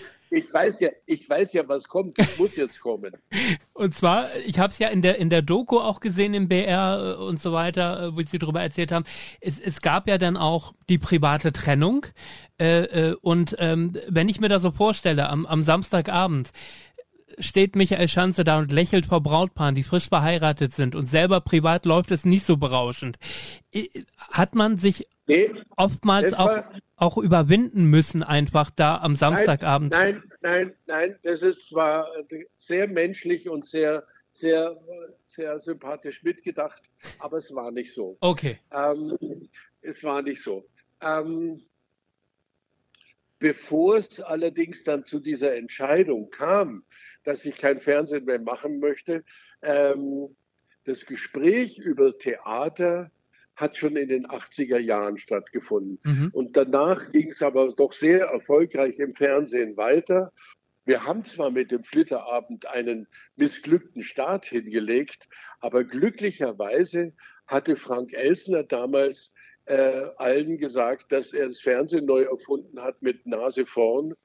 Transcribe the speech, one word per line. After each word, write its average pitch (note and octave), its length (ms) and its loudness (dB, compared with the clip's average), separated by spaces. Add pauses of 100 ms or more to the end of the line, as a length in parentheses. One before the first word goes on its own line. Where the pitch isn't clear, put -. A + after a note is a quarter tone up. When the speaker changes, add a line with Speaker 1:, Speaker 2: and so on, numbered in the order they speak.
(300)
Speaker 1:
ich D#3+ 220 -2
weiß F3+ 280 2
ja, D#3 100 2 (160)
ich - 240 -4
weiß F3 240 0
ja, D#3 140 0
was C#3 160 -2
kommt. F3+ 340 -4
Das - 220 4
muss G3+ 160 0
jetzt C#3 240 -4
kommen. G2+ 320 -8 (200)
Speaker 2:
<laughs> G3+ 420 -4
Und F#3+ 220 -2
zwar, G3+ 420 0
ich - 220 -4
hab's G3 200 0
ja A3 80 2
in G3+ 140 0
der, F3+ 160 4
in E3 120 0
der E3 120 4
Doku A3 380 2
auch A3 200 -2
gesehen, G3+ 340 -2
im G3 140 0
B F#3 160 2
R, F#3+ 560 0
äh, - 20 -14
und F3+ 200 -6
so F3 100 -4
weiter, F3 500 -2
äh, E3+ 140 -8
wo E3 60 -2
Sie E3 160 -6
drüber D#3 240 -4
erzählt E3+ 300 -4
haben. E3+ 140 0 (360)
Es, D3 180 -6
es - 220 -8
gab E3+ 260 0
ja G3+ 100 2
dann F3+ 200 0
auch E3 360 -2 (140)
die F3+ 100 4
private D3+ 540 2
Trennung. D#3 540 0 (540)
Äh, E3+ 240 4
äh, E3+ 380 0
und, E3+ 380 2
ähm, E3 340 0 (140)
wenn F3 220 2
ich G3 100 -2
mir G#3+ 100 2
das G3 120 4
so F3 100 2
vorstelle, F3+ 580 2
am, D3 160 -2
am D#3 180 0
Samstagabend F3 880 0 (880)
steht G3 360 2
Michael F3+ 340 4
Schanze F3+ 340 2
da D#3 160 4
und D3 120 0
lächelt F3 360 4
vor E3+ 140 2
Brautpaaren, D3+ 540 2
die C3+ 80 0
frisch - 260 0
verheiratet D3+ 640 2
sind, C3 220 0
und D3 120 -4
selber F3 340 4
privat D#3+ 440 2
läuft F3 260 4
es E3+ 140 0
nicht F#3 200 4
so D#3+ 120 4
berauschend. B2+ 600 -2 (560)
I-, - 320 -8 (120)
hat - 380 -2
man G#3+ 220 2
sich F#3+ 300 0 (180)
Speaker 1:
Nee, G#3+ 260 4 (260)
Speaker 2:
oftmals G3 540 2
Speaker 1:
das - 80 0
Speaker 2:
auch, F#3+ 80 4
Speaker 1:
war G#3+ 260 -2 (240)
Speaker 2:
auch E3+ 200 2
überwinden F3+ 680 4
müssen, D#3 380 6
einfach D3 460 0
da D#3+ 280 2
am D#3 180 0
Samstagabend? D3+ 800 2
Speaker 1:
Nein, G3 280 2 (200)
nein, F3+ 340 0
nein, - 0 - (100)
nein, E3 380 -6
das E3+ 180 -2
ist F#3 280 0
zwar, D#3 380 0 (220)
äh, D#3+ 160 -14 (140)
sehr F#3+ 280 -2
menschlich F3 600 -4
und D#3 180 -8
sehr, D#3 400 -2 (280)
sehr, E3 440 0 (500)
sehr D3+ 340 -10
sympathisch D3 600 -12
mitgedacht, E3 580 -8 (380)
aber D3 180 -8
es C#3+ 180 -14
war A#2+ 160 -10
nicht A#2+ 220 -10
so. F#2+ 260 -10
Speaker 2:
Okay. D3 400 -2 (120)
Speaker 1:
Ähm, D3 800 -6 (320)
es D#3 220 -16
war C#3 180 -4
nicht C#3 220 -10
so. G2 240 -10 (340)
Ähm, D#3+ 640 -6 (1800)
bevor D#3+ 580 2
es - 220 -6
allerdings E3 640 -6
dann C#3+ 220 -4
zu D3 140 -8
dieser C#3 360 -2
Entscheidung C3+ 760 -2
kam, D#3 520 -2 (400)
dass C#3+ 220 -8
ich C#3+ 120 -10
kein C#3 220 0
Fernsehen D3 460 -2
mehr B2+ 140 -2
machen B2 400 -8
möchte, D3 440 -4 (380)
ähm, C#3 720 -2 (500)
das C3 200 -8
Gespräch F3+ 720 0
über C3+ 400 2
Theater D#3+ 920 -4 (460)
hat - 220 -4
schon D3+ 180 -2
in C#3 140 -2
den C3 200 -4
achtziger B2 500 -4
Jahren G#2 380 -2
stattgefunden. G2 840 -6
Speaker 2:
Mhm. D3 300 0
Speaker 1:
Und B2 240 -4
danach C#3 540 2
ging's D3+ 300 0
aber C3 300 2
doch C3+ 220 2
sehr F3 320 4
erfolgreich C#3 720 0
im C#3 140 -4
Fernsehen B2 640 0
weiter. E3 540 0 (540)
Wir B2+ 200 0
haben G3 180 -4
zwar D3 280 -6
mit B2+ 200 -4
dem A#2 120 -2
Flitterabend A#2+ 840 -4
einen A#2 420 -8 (280)
missglückten D3 680 -2
Start E3+ 420 -6
hingelegt, A2+ 840 -6 (300)
aber A#2+ 240 -2
glücklicherweise D#3+ 1300 -4 (340)
hatte C#3 280 -2
Frank B2 380 -8
Elsner D#3+ 500 0
damals, C3+ 720 -2 (320)
äh, C3+ 420 0 (100)
allen D3+ 400 0
gesagt, B2+ 560 -4
dass C3 200 -2
er C#3+ 140 -2
das B2+ 140 -14
Fernsehen D3 440 0
neu C3+ 180 4
erfunden C3 580 -6
hat C3 200 -10
mit B2+ 240 -4
Nase A#2+ 400 -4
vorn. B2+ 480 0 (120)